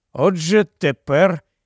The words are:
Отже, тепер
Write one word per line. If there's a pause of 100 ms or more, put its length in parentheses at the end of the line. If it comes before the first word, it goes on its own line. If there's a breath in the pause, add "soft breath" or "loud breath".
(120)
Отже, (140)
тепер (260)